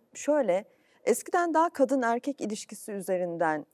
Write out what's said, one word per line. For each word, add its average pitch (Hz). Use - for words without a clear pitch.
şöyle, 226
eskiden 339
daha 330
kadın 262
erkek 240
ilişkisi 214
üzerinden 175